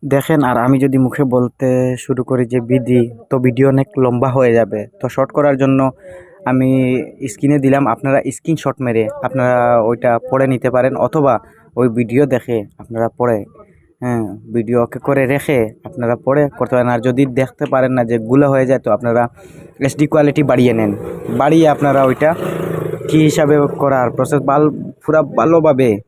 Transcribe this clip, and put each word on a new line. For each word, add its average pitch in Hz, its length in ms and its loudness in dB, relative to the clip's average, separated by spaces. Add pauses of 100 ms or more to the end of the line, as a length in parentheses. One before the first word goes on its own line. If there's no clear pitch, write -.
(140)
দেখেন, 151 260 0 (100)
আর 123 60 0 (100)
আমি 135 200 2
যদি 135 200 0
মুখে 127 180 -2 (120)
বলতে 123 320 -2 (380)
শুরু 127 240 -4
করি 127 140 0 (100)
যে 127 60 0 (100)
বিধি, 123 320 2 (280)
তো 139 60 -2 (100)
ভিডিও 127 280 2
অনেক 135 140 0 (160)
লম্বা 123 320 0
হয়ে 127 220 4
যাবে। 107 220 0 (200)
তো - 60 -8 (100)
শর্ট 135 220 -2
করার 143 240 2
জন্য 135 180 2 (720)
আমি 131 180 2 (640)
স্ক্রিনে 143 340 0
দিলাম, 139 180 2 (100)
আপনারা 139 260 -2 (160)
স্ক্রিনশট 147 500 -4
মেরে 113 180 0 (240)
আপনারা 123 300 0 (320)
ওইটা 120 220 0 (180)
পড়ে 135 240 0
নিতে 127 220 -2
পারেন 131 180 0 (140)
অথবা 139 260 2 (460)
ওই 127 80 2 (100)
ভিডিও 120 260 0 (100)
দেখে 120 240 -4 (240)
আপনারা 113 260 -4 (120)
পড়ে, 120 180 0 (640)
হ্যাঁ, 120 240 -4 (300)
ভিডিও 117 300 -2
ওকে 120 220 -12
করে 135 160 2 (100)
রেখে 143 260 -2 (280)
আপনারা 120 280 -4 (100)
পড়ে 139 180 2 (140)
করতে 123 180 -2
পারেন। 123 200 2
আর 117 120 -2
যদি 127 160 0 (160)
দেখতে 131 240 -4 (100)
পারেন 131 240 2
না 123 140 2
যে 120 60 0 (120)
গুলো 143 240 4
হয়ে 131 160 2
যায় 131 160 2
তো 123 120 -2
আপনারা 120 260 0 (640)
এইচডি 151 260 0
কোয়ালিটি 147 300 2 (100)
বাড়িয়ে 123 280 4
নেন, 107 120 0 (500)
বাড়িয়ে 156 340 4
আপনারা 139 340 2
ওইটা 147 200 2 (800)
কী 156 180 4
হিসাবে 151 280 2 (260)
করার 135 340 2
প্রসেস 131 340 0
ভাল-, 147 240 2 (300)
পুরা 156 180 2 (180)
ভালোভাবে 147 500 2 (180)